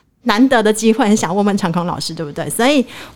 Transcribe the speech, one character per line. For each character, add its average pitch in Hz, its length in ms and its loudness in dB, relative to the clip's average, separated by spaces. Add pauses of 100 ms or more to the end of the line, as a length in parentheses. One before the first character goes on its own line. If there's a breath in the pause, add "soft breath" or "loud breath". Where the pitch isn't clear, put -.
(220)
难 240 260 2
得 233 140 4
的 214 100 2
机 214 200 2
会， 220 160 0
很 214 80 4
想 185 180 -2
问 202 100 0
问 202 140 0
长 175 140 -2
空 170 120 -2
老 175 140 -6
师， - 160 -8
对 165 100 -8
不 143 60 -10
对？ 147 180 -8
所 220 160 -2
以 277 220 2 (300 loud breath)